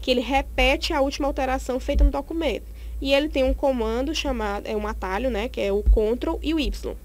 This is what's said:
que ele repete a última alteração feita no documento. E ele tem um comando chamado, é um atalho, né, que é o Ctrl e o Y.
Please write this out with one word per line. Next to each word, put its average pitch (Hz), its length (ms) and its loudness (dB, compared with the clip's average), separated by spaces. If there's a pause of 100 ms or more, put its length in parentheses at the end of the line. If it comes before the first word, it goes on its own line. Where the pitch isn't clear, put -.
que - 100 -4
ele 254 100 4
repete 269 720 2
a 294 80 0
última 277 260 0
alteração 262 540 -2
feita 285 240 4
no 277 60 8
documento. 285 540 -2 (360)
E 277 140 2
ele 294 140 4
tem 277 140 0
um 262 120 2
comando 262 600 0
chamado, 220 520 -2
é 220 100 -4
um 214 100 -4
atalho, 208 440 -2
né, 220 180 -2
que - 120 -8
é 202 120 0
o 208 100 0
Ctrl 240 600 4
e 294 100 -2
o 320 80 0
Y. 196 340 -4 (100)